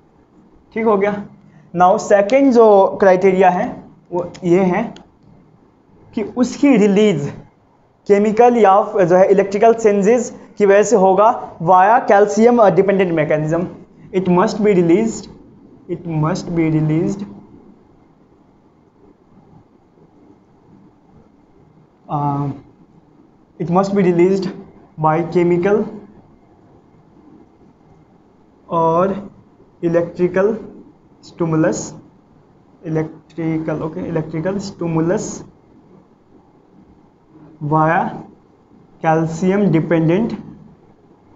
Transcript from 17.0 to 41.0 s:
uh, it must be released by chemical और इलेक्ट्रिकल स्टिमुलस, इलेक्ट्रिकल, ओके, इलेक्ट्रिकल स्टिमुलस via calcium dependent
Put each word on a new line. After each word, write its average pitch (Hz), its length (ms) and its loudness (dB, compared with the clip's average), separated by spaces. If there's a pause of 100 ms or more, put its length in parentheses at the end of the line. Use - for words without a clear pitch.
uh, 143 400 -4 (1120)
it 170 180 -6
must 196 180 -2
be 196 140 0
released 185 420 0 (540)
by 156 100 0 (220)
chemical 175 460 0 (2750)
और 170 460 -2 (680)
इलेक्ट्रिकल 175 760 -2 (680)
स्टिमुलस, 165 580 -4 (1040)
इलेक्ट्रिकल, 160 960 -6
ओके, 160 260 -10
इलेक्ट्रिकल 165 520 -6
स्टिमुलस 170 680 -4 (2250)
via 156 360 -2 (1080)
calcium 165 560 -2 (140)
dependent 165 580 -2 (1040)